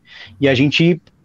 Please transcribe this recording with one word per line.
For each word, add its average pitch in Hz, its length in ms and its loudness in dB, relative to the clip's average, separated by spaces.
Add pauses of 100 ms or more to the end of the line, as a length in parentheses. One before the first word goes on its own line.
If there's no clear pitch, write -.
(400)
e 139 80 0
a 135 60 2
gente, 160 460 0 (240)